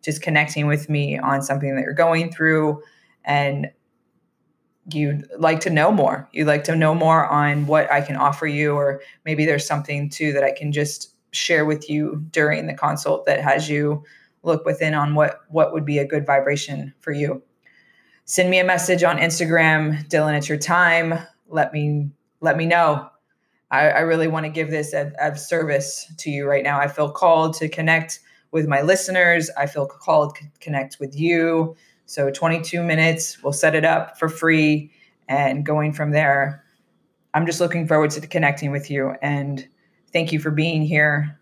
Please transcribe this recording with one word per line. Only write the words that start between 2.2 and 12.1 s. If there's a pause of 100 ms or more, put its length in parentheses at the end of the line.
through (420)
and (1200)
you'd (120)
like
to
know
more,
you'd
like
to
know
more
on
what
I
can
offer
you,
or (220)
maybe
there's
something
too
that
I
can
just (160)
share
with
you